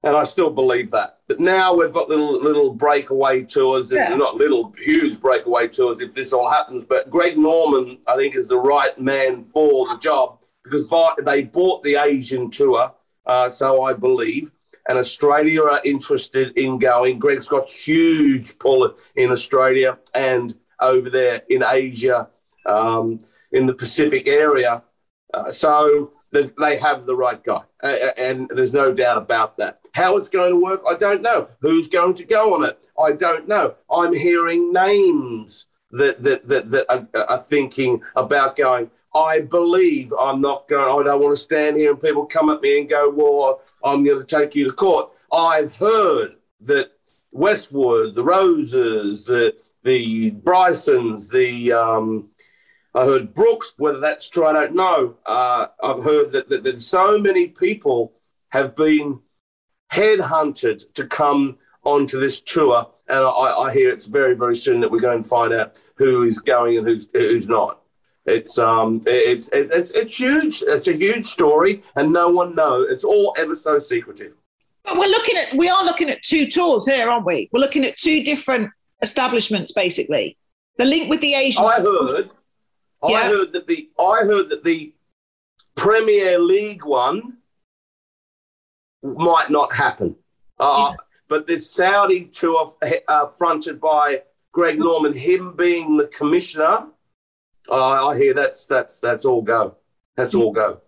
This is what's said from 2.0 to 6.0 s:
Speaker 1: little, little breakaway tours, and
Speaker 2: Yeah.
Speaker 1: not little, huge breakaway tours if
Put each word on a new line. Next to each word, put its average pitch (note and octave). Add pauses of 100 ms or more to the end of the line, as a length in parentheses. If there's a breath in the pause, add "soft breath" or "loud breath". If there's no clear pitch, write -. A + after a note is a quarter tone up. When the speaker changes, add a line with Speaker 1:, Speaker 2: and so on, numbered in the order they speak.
Speaker 1:
little, D3 (160)
little C#3+ (140)
breakaway C3+
tours, C3
and B2+
Speaker 2:
Yeah. A3+
Speaker 1:
not C#3
little, A#2
huge D3+
breakaway A#2+
tours A#2+
if A2+